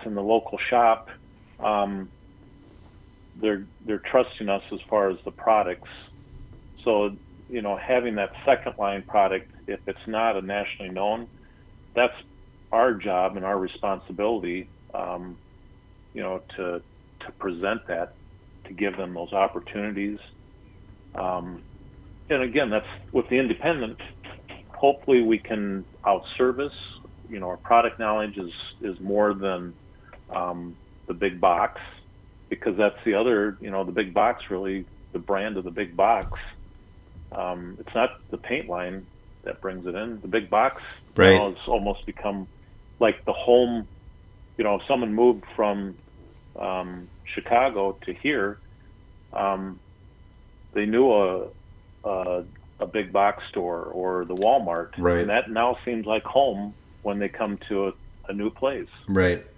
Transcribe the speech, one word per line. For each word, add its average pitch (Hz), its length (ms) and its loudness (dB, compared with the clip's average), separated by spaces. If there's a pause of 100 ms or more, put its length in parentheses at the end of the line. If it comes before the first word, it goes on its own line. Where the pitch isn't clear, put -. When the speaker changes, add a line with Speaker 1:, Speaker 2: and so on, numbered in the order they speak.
Speaker 1:
in 107 100 -6
the 101 80 -2
local 110 340 2 (120)
shop, 117 400 4 (500)
um, 101 500 0 (1300)
they're, 101 280 0 (200)
they're 107 140 -4
trusting 123 500 0
us 98 220 -2
as - 80 -8 (100)
far 101 200 4
as 90 160 -2
the - 60 -8
products. 104 580 0 (920)
So, 104 320 2 (340)
you 120 120 -6
know, 101 140 -2
having 123 400 0
that 101 160 -2 (140)
second 123 320 2
line 98 260 -4
product, 95 480 2 (160)
if 101 200 -6
it's - 200 -10
not 110 300 0
a 95 40 -2
nationally 95 500 -6
known, 104 360 -2 (680)
that's 120 200 4 (560)
our 117 220 4
job 95 420 0
and 95 100 -8
our 101 120 0
responsibility, 95 1120 -4 (240)
um, 98 440 -8 (760)
you 113 80 -8
know, 95 200 -6 (140)
to, 87 260 -6 (380)
to - 140 -16
present 98 540 -4
that, 87 260 -6 (520)
to 98 80 -16
give 95 240 -4
them 90 160 -8
those 87 200 -8
opportunities. 101 840 -2 (920)
Um, 90 480 -6 (680)
and 139 120 2
again, 127 280 0
that's 107 180 0 (240)
with 127 180 2
the 127 80 4
independent. 127 640 0 (720)
Hopefully 139 520 6
we 113 160 4
can 101 480 -4 (200)
outservice. 127 640 0 (580)
You 104 100 -10
know, 92 100 -6
our 90 80 -6
product 117 420 4
knowledge 107 380 -2
is, 87 140 -8 (300)
is 92 180 -6
more 101 340 2
than, 92 400 -4 (560)
um, 87 460 -6 (320)
the 90 60 -6
big 90 280 -2
box, 92 400 2 (680)
because - 300 -2
that's 104 260 2
the 107 120 2
other, 107 440 2
you 110 100 -10
know, 95 140 -2
the 90 80 -4
big 92 220 -2
box 110 360 2
really, 95 360 -4 (260)
the 90 80 -6
brand 101 380 -2
of 92 80 -6
the 87 60 -8
big 87 240 -6
box. 98 440 2 (920)
Um, 90 460 -8
it's - 140 -16
not - 260 0 (100)
the 95 80 -6
paint 123 320 -6
line 90 360 -6 (380)
that - 180 -8
brings 92 240 -8
it 90 100 -6
in. 110 260 -8
The 98 60 -12
big 98 220 -2
box 117 320 2 (340)
Speaker 2:
Right. 95 180 10
Speaker 1:
now 101 160 4
has - 180 -10
almost 101 380 -2
become 101 420 -6 (520)
like 110 260 4
the 101 80 0
home. 120 540 4 (720)
You 117 60 -2
know, 104 120 4
if 92 120 -4
someone 123 260 0
moved 113 320 6 (100)
from, 101 400 0 (640)
um, 92 520 -6 (240)
Chicago 110 720 2
to 90 80 -6
here, 104 460 0 (760)
um, 95 460 -2 (920)
they 104 120 0
knew 120 260 6
a, 92 360 4 (560)
a, 101 400 -2 (360)
a 107 60 -2
big 92 260 -4
box 101 380 2
store 87 340 -4
or 90 420 -4
the 90 100 -4
Walmart, 95 640 2
Speaker 2:
Right. 87 220 4
Speaker 1:
and 87 100 0
that 113 200 0
now 117 360 2
seems 113 200 -4
like 107 180 0
home 104 500 0 (280)
when 101 180 -4
they 101 100 -2
come 101 280 -4 (120)
to 98 180 0
a, 92 60 -4 (360)
a 98 40 -8
new 104 160 -4
place. 127 380 -4 (200)
Speaker 2:
Right. 90 380 2 (120)